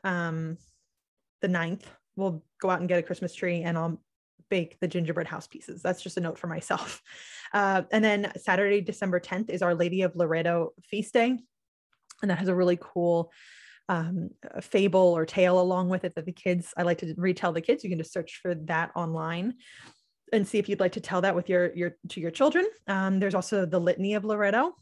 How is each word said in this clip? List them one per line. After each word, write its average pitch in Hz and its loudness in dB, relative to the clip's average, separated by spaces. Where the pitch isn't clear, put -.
um, 165 -4
the 196 0
ninth, 175 -2
we'll 190 -4
go 190 -2
out 180 0
and 175 -4
get 175 2
a 165 -2
Christmas 175 -8
tree 175 -4
and 170 -2
I'll 165 -4
bake 180 -2
the 185 -2
gingerbread 165 -2
house - -10
pieces. - -16
That's 180 -4
just 180 -12
a 185 -2
note 170 -6
for 180 -8
myself. - -6
Uh, 196 4
and 214 6
then 208 2
Saturday, 202 2
December 185 -2
tenth 196 -4
is 170 -4
Our 175 4
Lady 175 2
of 180 0
Loretto 165 2
feast 214 -6
day. 247 4
And 202 2
that 175 2
has 185 -2
a 185 2
really 180 4
cool, 170 0
um, 170 -2
a - -12
fable 185 4
or 160 0
tale 180 4
along 180 2
with 185 -2
it 175 -6
that 160 -8
the 180 -8
kids, 180 -2
I 180 0
like 170 2
to 160 -6
retell 180 0
the 165 -2
kids. 202 0
You 202 -6
can 175 -2
just 160 -8
search 170 -6
for 175 -2
that 160 -2
online 170 -4
and 208 2
see 214 0
if 190 -2
you'd 196 -2
like 185 2
to - -6
tell 185 -2
that 185 2
with 175 -2
your, 180 2
your, 175 -4
to - -8
your 165 -4
children. 302 4
Um, 190 0
there's 196 0
also 190 0
the 175 0
Litany 180 0
of 208 -2
Loretto. 214 0